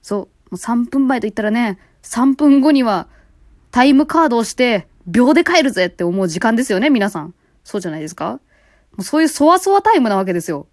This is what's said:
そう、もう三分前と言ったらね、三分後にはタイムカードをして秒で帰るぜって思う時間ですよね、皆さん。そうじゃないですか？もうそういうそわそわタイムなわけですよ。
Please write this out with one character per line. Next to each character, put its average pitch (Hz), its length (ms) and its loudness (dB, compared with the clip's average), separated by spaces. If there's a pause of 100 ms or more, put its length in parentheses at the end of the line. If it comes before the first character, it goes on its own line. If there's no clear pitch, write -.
そ 208 140 -6
う、 - 20 -4
も - 80 -12 (240)
う 180 60 -10
三 240 280 -2
分 269 220 -2
前 - 120 -2
と 202 60 -6
言 214 60 -4
っ - 20 -20
た - 80 -6
ら 208 100 -2
ね、 220 280 -2 (240)
三 262 320 0
分 277 240 4
後 294 120 4
に 269 120 2
は 202 240 -2 (640)
タ 247 140 4
イ 285 80 6
ム 277 120 4
カ 330 200 0
ー 285 40 0
ド 233 80 0
を 226 60 0
し 214 100 -8
て 233 340 -2 (200)
秒 247 260 2
で 339 100 4
帰 339 200 2
る 262 80 0
ぜ 185 160 -2
っ - 20 -4
て - 140 -8
思 180 180 -2
う 185 60 -2
時 165 140 -6
間 226 140 0
で 247 80 -2
す 220 100 -4
よ 185 60 0
ね、 285 120 0
皆 208 180 0
さ 170 120 -10
ん。 170 120 -16 (300)
そ - 160 -8
う - 20 -8
じ 180 60 -8
ゃ 160 40 -6
な 156 60 -10
い 160 40 -10
で 156 80 -10
す 175 60 -18
か？ 180 180 -8
も 277 60 -14 (600)
う 190 40 -10
そ 302 160 -2
う - 40 2
い - 20 2
う - 40 0
そ 294 180 2
わ 359 100 6
そ 381 160 0
わ 392 80 2
タ 440 140 2
イ 330 40 2
ム 233 100 0
な 196 80 0
わ 190 80 -2
け 185 80 -4
で 175 80 -4
す 175 100 -10
よ。 147 220 -10